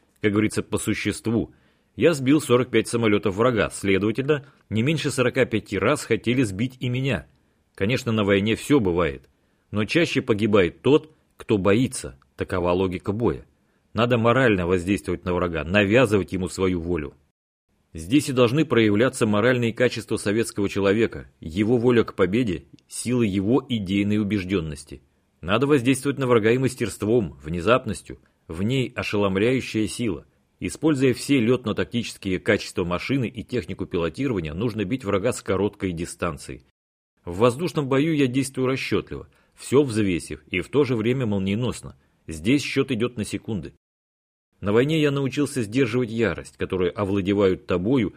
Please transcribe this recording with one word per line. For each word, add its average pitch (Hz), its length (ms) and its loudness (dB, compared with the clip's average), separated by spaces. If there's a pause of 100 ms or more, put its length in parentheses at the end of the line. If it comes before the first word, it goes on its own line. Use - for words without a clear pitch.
(200)
как 107 120 0
говорится, 107 300 0
по - 140 -6
существу. 107 800 -4 (420)
Я 156 160 4
сбил 139 280 2
сорок 123 300 0
пять 113 180 0
самолетов 104 480 0
врага, 113 340 2
следовательно, 110 760 0 (220)
не 110 140 -2
меньше 143 280 0
сорока 123 340 0
пяти 101 340 -4
раз 127 260 0
хотели 120 380 0
сбить 110 380 -4
и 127 80 -4
меня. 123 380 -4 (480)
Конечно, 117 380 -2
на 107 120 2
войне 101 320 4
все 143 240 2
бывает, 85 480 0 (420)
но 104 140 -2
чаще 151 360 0
погибает 101 640 2
тот, - 320 2 (220)
кто - 200 0
боится, 98 640 0 (180)
такова 90 360 -2
логика 90 400 -2
боя. 98 340 -2 (460)
Надо 120 260 2
морально 113 480 4
воздействовать 90 580 0
на 90 100 0
врага, 87 300 -2
навязывать 101 680 4
ему 90 160 -4
свою 90 320 0
волю. 80 340 -4 (800)
Здесь 95 360 0
и 139 40 -4
должны 131 320 4
проявляться 113 600 2
моральные 113 480 2
качества 117 440 -2
советского 107 520 -2
человека, 98 680 0
его 101 400 0
воля 117 240 4
к - 120 -4
победе, 98 500 0 (240)
сила 120 340 -2
его 104 460 2
идейной 104 500 0
убежденности. 92 800 -4 (400)
Надо 117 280 0
воздействовать 135 500 2
на 135 80 -2
врага 113 240 4
и 123 80 4
мастерством, 110 800 -2
внезапностью, 87 800 -2 (300)
в 85 140 -6
ней 123 340 -2
ошеломляющая 104 920 0
сила. 95 400 -6 (340)
Используя 135 540 0
все 139 260 0
летно-тактические 104 960 -2
качества 101 460 -2
машины 98 440 -4
и - 140 -12
технику 95 440 -8
пилотирования, 85 680 -4
нужно 107 300 -4
бить 90 200 -6
врага 101 280 0
с - 100 -10
короткой 98 500 -2
дистанции. 82 720 -8 (600)
В 87 140 -8
воздушном 131 500 0
бою 143 260 0
я 143 120 2
действую 131 400 -2
расчетливо, 110 640 -4 (260)
все - 280 2
взвесив 104 640 -2
и 90 140 -2
в - 80 -8
то 139 160 2
же 123 120 -2
время 120 300 0
молниеносно. 101 720 -4 (300)
Здесь 107 360 0
счет - 280 -2
идет 120 260 -2
на 107 80 -4
секунды. 98 500 -8 (840)
На 101 120 -2
войне 147 300 2
я 147 80 2
научился 139 520 -2
сдерживать 117 480 0
ярость, 104 460 -2
которая 90 340 0
овладевает 98 760 0
тобою 98 500 0